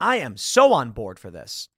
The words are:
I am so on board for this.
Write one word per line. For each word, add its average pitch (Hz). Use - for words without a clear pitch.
I 240
am 127
so 247
on 135
board 101
for 95
this. -